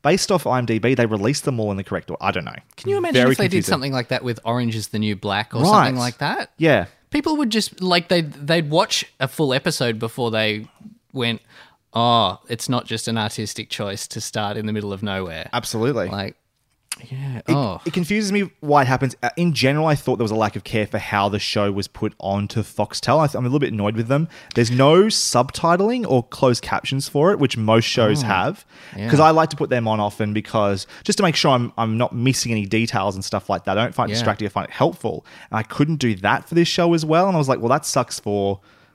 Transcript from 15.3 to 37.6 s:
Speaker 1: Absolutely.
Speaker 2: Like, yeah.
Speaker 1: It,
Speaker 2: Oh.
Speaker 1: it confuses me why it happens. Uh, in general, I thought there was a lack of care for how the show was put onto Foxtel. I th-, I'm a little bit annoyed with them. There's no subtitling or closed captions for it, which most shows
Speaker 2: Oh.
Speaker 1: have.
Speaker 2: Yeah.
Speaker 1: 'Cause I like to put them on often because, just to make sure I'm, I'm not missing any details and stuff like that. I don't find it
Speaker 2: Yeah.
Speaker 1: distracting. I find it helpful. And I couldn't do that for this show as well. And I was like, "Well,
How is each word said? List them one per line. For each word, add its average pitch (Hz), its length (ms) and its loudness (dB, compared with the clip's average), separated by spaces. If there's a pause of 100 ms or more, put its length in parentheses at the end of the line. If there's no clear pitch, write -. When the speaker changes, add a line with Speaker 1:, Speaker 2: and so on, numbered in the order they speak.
Speaker 1:
Absolutely. 117 560 -2
Speaker 2:
Like, 98 260 -8 (760)
yeah. 135 280 -8
Speaker 1:
It, - 60 -12 (120)
Speaker 2:
Oh. 107 300 -2
Speaker 1:
it 165 80 -6
confuses 190 380 -2
me 202 180 0 (100)
why 147 220 4
it 127 60 2
happens. 131 360 0
Uh, 120 140 -4
in 170 160 2
general, 139 340 2
I 151 80 4
thought 131 220 -2
there 117 60 0
was 107 80 0
a 110 40 -2
lack 107 220 0
of 98 80 -10
care 107 200 0
for 107 120 -4
how 101 320 0
the 101 100 -2
show 101 320 0
was 98 160 -4
put - 320 -6
onto 101 420 -2
Foxtel. - 580 0
I 151 80 4
th-, 143 80 -4
I'm 123 100 -2
a - 20 0
little 139 120 2
bit 139 120 0
annoyed 107 240 -2
with 113 140 -4
them. 147 180 2 (280)
There's 120 160 2
no 143 340 6
subtitling 196 1000 0
or 123 160 2
closed - 380 0
captions - 460 -4
for 156 240 2
it, - 80 -2
which 131 180 0
most 113 280 4
shows 113 380 2
Speaker 2:
Oh. 113 40 -2
Speaker 1:
have. 107 380 0 (320)
Speaker 2:
Yeah. 104 120 -6
Speaker 1:
'Cause 151 100 4
I 156 120 8
like 160 200 4
to 151 40 -8
put 143 140 -4
them 120 180 0
on 110 140 0
often 104 320 -2
because, 104 540 0 (160)
just - 140 0
to 202 60 2
make 165 120 2
sure 147 160 4
I'm, 120 260 2
I'm 110 200 0
not 120 160 0
missing 123 380 0
any 107 140 -2
details 101 500 -2
and 95 80 -8
stuff - 260 -6
like 95 160 -2
that. 98 120 -2
I 113 60 2
don't - 120 -4
find 117 140 -2
it 104 40 -4
Speaker 2:
Yeah. 110 60 -2
Speaker 1:
distracting. 107 280 -2
I - 20 -4
find - 180 -4
it - 60 -18
helpful. 127 520 -2 (260)
And 107 60 -4
I 110 60 -2
couldn't 147 340 -2
do 120 180 0
that 101 340 0
for 170 60 -8
this 170 120 4
show 170 260 2
as 160 120 0
well. 165 220 4
And 185 80 0
I - 40 2
was 139 80 0
like, 131 120 2
"Well, 117 100 0